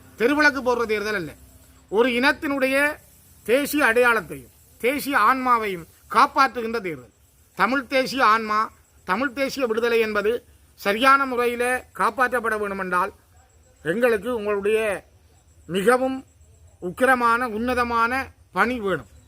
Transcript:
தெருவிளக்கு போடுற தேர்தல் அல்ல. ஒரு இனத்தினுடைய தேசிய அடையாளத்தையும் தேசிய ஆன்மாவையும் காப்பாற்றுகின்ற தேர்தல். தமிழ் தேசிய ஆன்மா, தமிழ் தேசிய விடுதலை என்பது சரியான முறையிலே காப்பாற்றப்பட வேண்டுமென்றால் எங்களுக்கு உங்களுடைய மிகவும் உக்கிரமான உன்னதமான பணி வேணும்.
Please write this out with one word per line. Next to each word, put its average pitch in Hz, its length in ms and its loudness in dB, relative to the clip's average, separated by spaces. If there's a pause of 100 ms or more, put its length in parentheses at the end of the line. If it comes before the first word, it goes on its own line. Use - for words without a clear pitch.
(180)
தெருவிளக்கு 285 480 2
போடுற 240 180 0 (100)
தேர்தல் 208 260 -2
அல்ல. 147 120 -8 (600)
ஒரு 233 180 2
இனத்தினுடைய 269 680 0 (680)
தேசிய 285 400 0
அடையாளத்தையும் 220 680 0 (300)
தேசிய 269 340 -2 (120)
ஆன்மாவையும் 226 580 0 (300)
காப்பாற்றுகின்ற 240 720 2
தேர்தல். 127 260 -12 (440)
தமிழ் 233 360 0
தேசிய 262 320 -2
ஆன்மா, 214 340 2 (480)
தமிழ் 226 320 -2
தேசிய 269 260 -2
விடுதலை 226 340 0
என்பது 214 320 0 (480)
சரியான 269 460 4
முறையிலே 240 460 -2 (280)
காப்பாற்றப்பட 226 600 0
வேண்டுமென்றால் 196 520 -2 (720)
எங்களுக்கு 220 500 0
உங்களுடைய 208 440 -2 (880)
மிகவும் 247 500 0 (640)
உக்கிரமான 240 680 2 (100)
உன்னதமான 240 560 0 (380)
பணி 220 340 0
வேணும். 165 240 -4 (180)